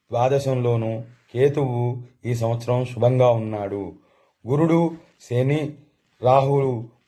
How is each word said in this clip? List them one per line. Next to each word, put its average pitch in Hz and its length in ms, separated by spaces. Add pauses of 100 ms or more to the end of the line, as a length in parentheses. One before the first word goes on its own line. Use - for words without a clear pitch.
(100)
ద్వాదశంలోను, 120 960 (280)
కేతువు 127 500 (420)
ఈ 120 100
సంవత్సరం 117 500
శుభంగా 123 460
ఉన్నాడు. 107 520 (640)
గురుడు, 160 360 (400)
శని, 131 400 (640)
రాహువు 135 500 (340)